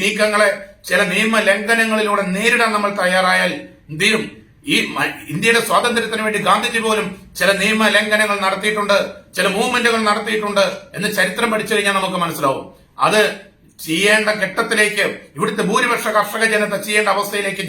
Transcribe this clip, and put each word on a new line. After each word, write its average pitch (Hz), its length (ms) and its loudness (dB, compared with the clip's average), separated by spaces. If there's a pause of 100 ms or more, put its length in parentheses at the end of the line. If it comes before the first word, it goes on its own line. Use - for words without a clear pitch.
നീക്കങ്ങളെ 208 460 2 (400)
ചില 185 120 2 (120)
നിയമ 220 220 0 (140)
ലംഘനങ്ങളിലൂടെ 214 720 0 (140)
നേരിടാൻ 233 400 2
നമ്മൾ 202 140 0 (100)
തയ്യാറായാൽ 185 520 2 (380)
എന്ത് 160 140 -4
ചെയ്യും? 214 180 2 (500)
ഈ 220 40 2 (180)
മ-, 147 200 -2 (180)
ഇന്ത്യയുടെ 226 360 2
സ്വാതന്ത്ര്യത്തിന് 220 580 0
വേണ്ടി 208 220 -2
ഗാന്ധിജി 220 380 2
പോലും 214 200 0 (320)
ചില 185 120 2 (120)
നിയമ 220 340 2
ലംഘനങ്ങൾ 214 400 2 (100)
നടത്തിയിട്ടുണ്ട്, 202 500 0 (400)
ചില 190 100 0 (100)
മൂവ്മെന്റുകൾ 233 520 2
നടത്തിയിട്ടുണ്ട് 208 560 0 (320)
എന്ന് 196 120 -2 (100)
ചരിത്രം 220 340 0
പഠിച്ചു 214 220 -2
കഴിഞ്ഞാൽ 202 240 2
നമുക്ക് 185 260 -2
മനസ്സിലാവും. 147 400 -2 (420)
അത് 208 140 4 (640)
ചെയ്യേണ്ട 208 440 2 (160)
ഘട്ടത്തിലേക്ക്, 202 600 0 (320)
ഇവിടുത്തെ 208 320 -2
ഭൂരിപക്ഷ 240 380 0 (100)
കർഷക 208 280 -2 (100)
ജനത 208 220 0 (100)
ചെയ്യേണ്ട 214 280 0
അവസ്ഥയിലേക്ക് 202 540 -4